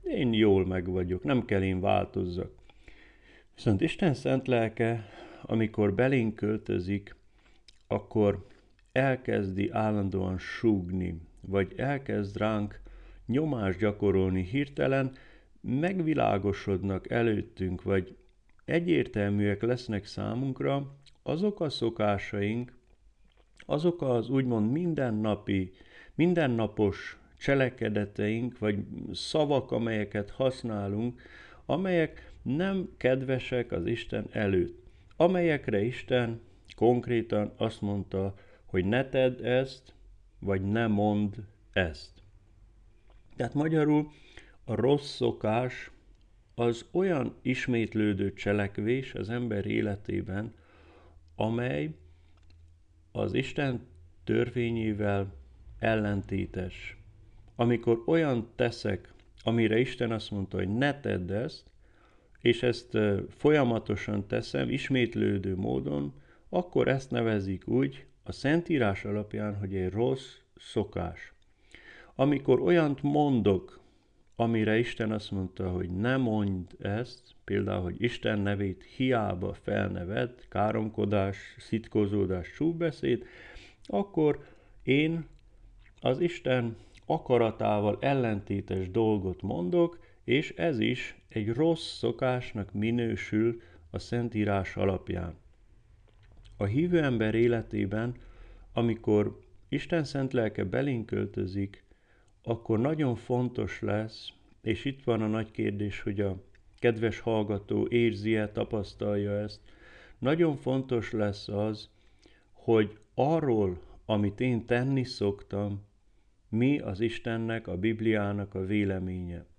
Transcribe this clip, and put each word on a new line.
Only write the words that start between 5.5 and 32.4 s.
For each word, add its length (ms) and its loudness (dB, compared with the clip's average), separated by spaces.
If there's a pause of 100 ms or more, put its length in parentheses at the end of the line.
belénk 420 2
költözik, 800 -2 (720)
akkor 600 2 (440)
elkezdi 760 0
állandóan 680 0
súgni, 840 0 (200)
vagy 360 0
elkezd 600 -2
ránk 440 -2 (440)
nyomást 540 0
gyakorolni. 640 2
Hirtelen 680 0 (500)
megvilágosodnak 1500 0
előttünk, 720 0
vagy 320 0 (500)
egyértelműek 960 2
lesznek 440 -2
számunkra 880 -4 (280)
azok 360 -2
a 100 0
szokásaink, 1080 -2 (880)
azok 360 0
az 280 0
úgymond 420 2
mindennapi, 1000 0 (440)
mindennapos 1040 2 (180)
cselekedeteink, 1200 0
vagy 280 -2 (260)
szavak, 600 0
amelyeket 580 -2
használunk, 920 -2 (440)
amelyek 760 -2